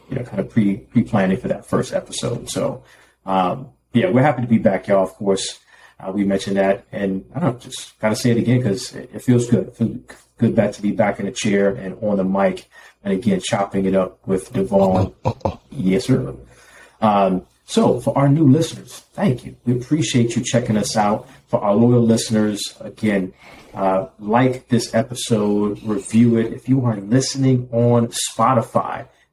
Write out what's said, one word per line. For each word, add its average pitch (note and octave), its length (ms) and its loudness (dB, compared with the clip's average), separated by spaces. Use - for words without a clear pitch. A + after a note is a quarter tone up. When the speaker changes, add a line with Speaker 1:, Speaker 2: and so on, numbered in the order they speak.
Speaker 1:
you - 60 -6
know, A#2+ 80 -6
kind G2 160 -8
of - 100 -6
pre, G2+ 280 0
pre-planning - 580 0
for - 100 -8
that - 180 -4
first - 280 -2
episode. - 580 -6
So, - 320 -6
um, F#2+ 440 -2
yeah, G#2 180 2
we're B2+ 120 4
happy C#3+ 200 2
to A#2 60 -6
be A2 100 4
back, G2 300 0
y'all. G2 160 4
Of - 100 -10
course, G2 460 -4
uh, F#2+ 120 -10
we G3+ 100 0
mentioned G2 360 -2
that, G2 340 0
and G2 320 -4
I D3 60 -6
don't C3+ 140 0
know, - 40 -16
just - 400 -16
gotta G#2+ 160 0
say A#2+ 160 0
it A2+ 60 4
again A#2+ 260 2
'cause - 320 -4
it, - 180 -16
it - 80 -12
feels A#2+ 300 2
good. - 160 2
It - 100 -18
feels G#2+ 200 -2
good G#2+ 160 2
back G#2 200 2
to - 80 -16
be G2+ 100 -2
back G2+ 260 0
in G3+ 80 -6
the - 60 -6
chair G3 380 0
and F#3+ 300 -10
on G3 180 -2
the F#3 60 0
mic, F#3+ 440 0
and - 100 -4
again, G2 280 0
chopping G2 440 -2
it F#2+ 120 2
up F#2+ 280 -2
with - 280 -4
Devon. - 600 2
Speaker 2:
Uh, - 40 0
uh, A2+ 40 -2
uh, - 40 0
uh. - 80 -6
Speaker 1:
Yes, F#2 320 0
sir. C3 320 -2
Um, F#3 460 2
so D#3+ 340 2
for - 180 -2
our C#3 120 4
new D3 200 6
listeners, - 520 0
thank E3+ 300 -2
you. - 200 -16
We A#2+ 80 -2
appreciate B2 640 0
you G#2+ 80 -2
checking A2+ 320 0
us G#2 200 -2
out. G#2+ 320 0
For - 120 -2
our G#2 140 2
loyal A#2+ 280 4
listeners, A2 800 0
again, F3+ 520 -4
uh, F#2+ 320 -2
like B2 480 0
this A#2 260 -2
episode, G#2 880 -2
review A2+ 540 2
it. A2+ 160 0
If - 160 -12
you C3 160 2
are A2+ 120 0
listening B2+ 760 0
on A#2 360 2
Spotify, A2+ 960 -2